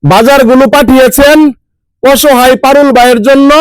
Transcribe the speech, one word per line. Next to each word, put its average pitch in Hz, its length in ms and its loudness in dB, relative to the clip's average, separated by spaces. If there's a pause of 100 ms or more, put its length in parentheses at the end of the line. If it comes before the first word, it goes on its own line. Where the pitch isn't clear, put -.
বাজারগুলো 254 640 0
পাঠিয়েছেন 269 680 0 (640)
অসহায় 254 540 0
পারুল 277 400 0
ভাইয়ের 247 260 0
জন্য 277 280 0 (100)